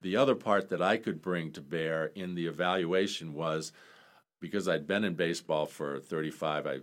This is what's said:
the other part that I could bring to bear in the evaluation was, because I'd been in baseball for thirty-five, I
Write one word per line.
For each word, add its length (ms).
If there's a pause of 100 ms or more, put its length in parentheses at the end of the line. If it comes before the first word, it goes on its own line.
the 140
other 180
part 340
that 140
I 160
could 240
bring 300
to 100
bear 520
in 200
the 120
evaluation 880
was, 400 (680)
because 280
I'd 180
been 180
in 120
baseball 500
for 340
thirty-five, 640
I 160